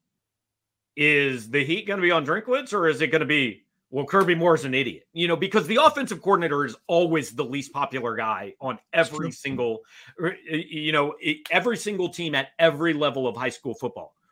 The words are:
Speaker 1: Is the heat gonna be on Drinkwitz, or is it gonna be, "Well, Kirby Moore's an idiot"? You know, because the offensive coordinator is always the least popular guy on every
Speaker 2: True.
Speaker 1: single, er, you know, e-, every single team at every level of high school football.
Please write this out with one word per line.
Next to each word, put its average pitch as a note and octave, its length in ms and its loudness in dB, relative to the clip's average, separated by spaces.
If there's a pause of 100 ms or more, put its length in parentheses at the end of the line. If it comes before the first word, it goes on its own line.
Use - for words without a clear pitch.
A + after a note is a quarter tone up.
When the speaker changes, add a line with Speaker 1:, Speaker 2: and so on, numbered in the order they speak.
(960)
Speaker 1:
Is C#3+ 540 2
the C#3 140 0
heat F3 240 -4
gonna G3 140 -2
be F3 100 4
on D#3+ 140 2
Drinkwitz, A3+ 480 -2
or F3+ 140 2
is C#3+ 140 2
it D#3 60 0
gonna D3+ 180 2
be, C3+ 380 0 (260)
"Well, C3+ 160 -4
Kirby F3+ 300 4
Moore's E3 300 4
an C3+ 100 -4
idiot"? C3 380 -2
You E3+ 140 -2
know, E3+ 80 2
because F#3+ 300 0
the G#3+ 180 0
offensive C#4 380 2
coordinator E3 440 2
is A#2 100 -8 (120)
always E3 480 2
the C3+ 100 -2
least C3+ 280 -8
popular C3 420 -4
guy G#2 460 -4
on B2+ 160 -6 (160)
every D3+ 240 2
Speaker 2:
True. D#3 140 -4
Speaker 1:
single, A#2+ 500 -4 (380)
er, F#3 160 -2 (120)
you D#3 440 -4
know, D3 300 2
e-, D#3 300 -4
every F#3+ 260 2
single F#3 320 -4
team E3 260 -4
at C3+ 140 -2 (100)
every D#3+ 340 4
level C#3 340 0
of A2 80 -4
high B2+ 140 -4
school B2 240 -8
football. G#2 400 -8 (180)